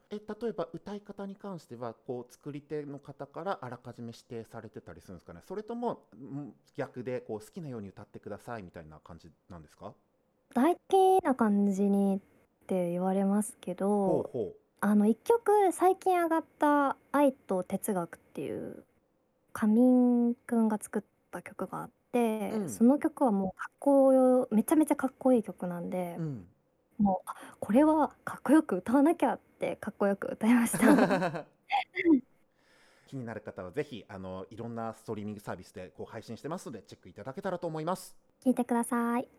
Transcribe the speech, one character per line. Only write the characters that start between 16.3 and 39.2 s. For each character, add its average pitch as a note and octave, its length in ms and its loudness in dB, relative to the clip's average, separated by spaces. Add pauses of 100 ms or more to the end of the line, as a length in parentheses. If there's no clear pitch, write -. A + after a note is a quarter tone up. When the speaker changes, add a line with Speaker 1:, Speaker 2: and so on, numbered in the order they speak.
Speaker 2:
っ D#4 60 -4 (140)
た D4 380 2 (160)
「愛 C#4 200 4
と F#3 300 -4
哲 G3 320 -2
学」 E3+ 220 -2
っ - 20 -20
て - 220 -16
い C3 160 -6
う、 - 280 -12 (680)
カ - 140 -2
ミ G#3+ 160 6
ン B3 520 6
く - 220 -6
ん A3 120 4
が G#3+ 120 -2
作 - 200 -8
っ - 20 -4 (300)
た F3 100 -10
曲 - 240 -10
が D#3+ 160 -10
あ - 40 -12
っ - 40 -16 (220)
て、 A3 420 0
Speaker 1:
う A3 100 -4
ん。 E3 40 -6
Speaker 2:
そ B2 160 2
の C4+ 140 6
曲 - 260 -2
は G3+ 80 4
も F#3+ 240 0
う - 20 -18
か - 120 -12
っ - 100 -20
こ C#4 320 6
よ-、 B3+ 400 4
め A3 100 4
ち - 100 -4
ゃ D#4+ 40 4
め D#4 100 6
ち - 60 0
ゃ C#4 40 0
か C4+ 120 -2
っ - 100 -16
こ B3+ 140 4
い A#3+ 80 6
い - 20 2
曲 F#3 240 -10
な F3 140 -6
ん F3+ 100 -8
で、 F3+ 280 -6
Speaker 1:
う E3+ 40 -6
ん。 C3 240 -8 (520)
Speaker 2:
も G3 280 2
う、 - 20 -12
「あ、 - 60 -12 (240)
こ - 140 -6
れ B3+ 100 8
は D#4 320 2 (100)
か - 140 -10
っ - 40 -20
こ A#3+ 100 0
よ D#4 100 8
く G#3 140 -4
歌 A3+ 180 -2
わ C#4+ 80 6
な E4+ 140 4
き D4 100 2
ゃ」 - 100 2
っ - 20 -8 (200)
て - 180 -4
か - 140 -12
っ - 80 -10
こ G#3 80 2
よ G3 100 0
く - 160 -8
歌 - 160 -2
い A#3+ 60 6
ま A#3 120 4
し F#3+ 120 -4
た。 - 0 -
Speaker 1:
<laughs> F3+ 680 4 (1600)
気 C#3 80 -12
に B2+ 80 -8
な A2+ 100 -10
る G#2 60 -10
方 G2 240 -12
は F2+ 80 -14
ぜ F#2 100 -4
ひ、 G2+ 260 -14
あ G2 100 -14
の、 F#2 300 -10
い E2 80 -20
ろ A#2 120 -10
ん A#2 60 -10
な A2+ 200 -8
ス - 100 -20
ト A#2 100 -8
リ G#2 80 -8
ー G2+ 40 -8
ミ G#2 60 -8
ン - 20 -12
グ G2+ 60 -14
サ A#2+ 120 -12
ー G2 40 -10
ビ F2+ 80 -16
ス - 80 -20
で F#2 240 -16
こ G#2+ 80 -14
う - 60 -12
配 A2+ 120 -14
信 A#2 140 -14
し - 60 -20
て D3 60 -10
ま E3 100 -8
す - 80 -18
の D#3+ 60 -12
で、 G2+ 100 -14
チ - 120 -20
ェ - 40 -20
ッ - 40 -20
ク - 60 -20
い F2 40 -20
た G2+ 120 -16
だ C3 100 -12
け F#3+ 80 -14
た G3 80 -6
ら F3+ 80 -4
と - 80 -8
思 D#3+ 140 -8
い D#3 40 -8
ま F3+ 120 -4
す。 - 200 -16 (280)
Speaker 2:
聞 C4 60 4
い B3 40 4
て B3 100 -2
く B3 100 -4
だ A#3 100 0
さ A#3 340 -2
い。 - 100 -8 (100)